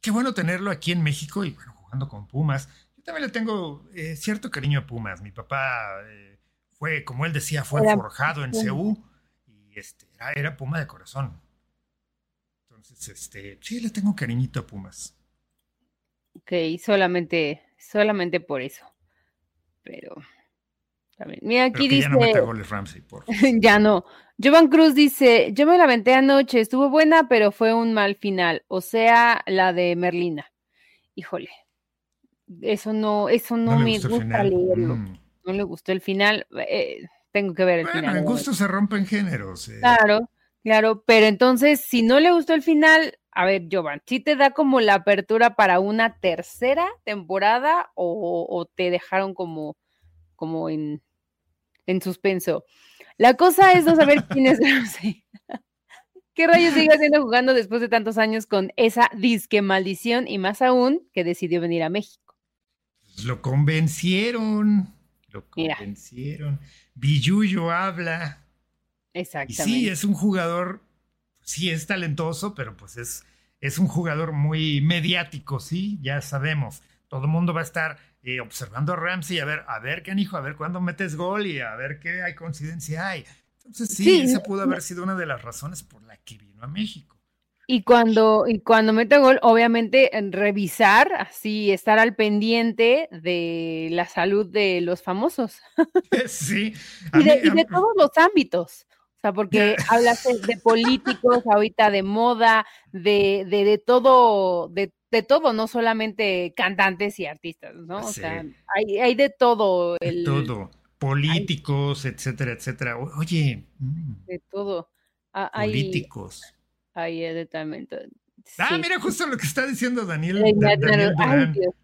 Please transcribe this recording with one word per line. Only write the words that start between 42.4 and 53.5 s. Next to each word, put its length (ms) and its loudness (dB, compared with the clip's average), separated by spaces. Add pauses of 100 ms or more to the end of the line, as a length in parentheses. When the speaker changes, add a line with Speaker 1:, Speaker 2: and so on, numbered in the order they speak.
Speaker 2:
el 80 0
final, 560 4 (120)
a 160 -2
ver, 240 -2
Jovan, 360 -4
¿sí 140 -4
te 160 0
da 140 4
como 300 2
la 140 4
apertura 600 2
para 240 4
una 400 -2
tercera 680 -2 (180)
temporada 880 -2
o, 540 -4
o 180 -6
te 240 -4
dejaron 440 -4
como, 420 -10 (600)
como 320 -6
en, 320 -8 (840)
en 160 -2
suspenso? 640 -4 (520)
La 180 6
cosa 380 6